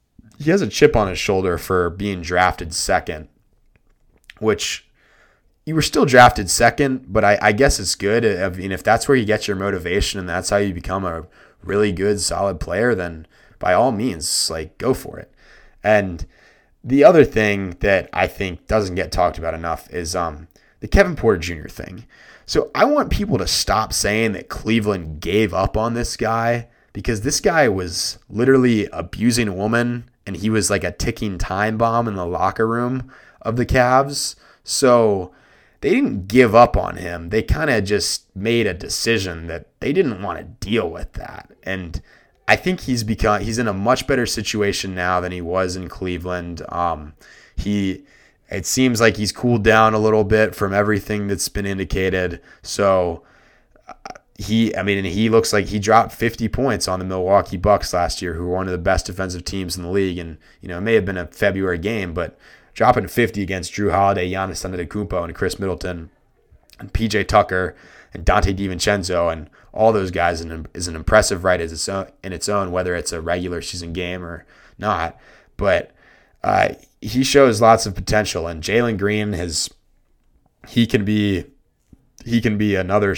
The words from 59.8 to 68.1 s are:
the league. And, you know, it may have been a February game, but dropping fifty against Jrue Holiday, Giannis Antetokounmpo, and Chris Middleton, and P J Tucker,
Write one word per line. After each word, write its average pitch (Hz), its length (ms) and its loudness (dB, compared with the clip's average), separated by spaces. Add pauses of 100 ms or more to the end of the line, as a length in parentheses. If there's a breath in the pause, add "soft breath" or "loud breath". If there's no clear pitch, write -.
the 85 60 -8
league. 95 280 0
And, 82 200 -12 (220 soft breath)
you - 80 -16
know, 87 100 -8
it 92 40 -6
may 113 120 0
have 104 100 4
been 92 120 -4
a 87 100 -6
February 95 520 -2
game, 95 340 -4
but 82 240 -6 (380 soft breath)
dropping 113 320 2
fifty 107 360 0
against 92 300 -6
Jrue 101 200 0
Holiday, 95 380 2
Giannis 95 380 -6
Antetokounmpo, 90 560 -6
and 82 100 -10
Chris 90 240 -4
Middleton, 87 520 -6 (720)
and 107 120 -16
P 113 160 0
J 104 160 0
Tucker, 92 520 2 (360 loud breath)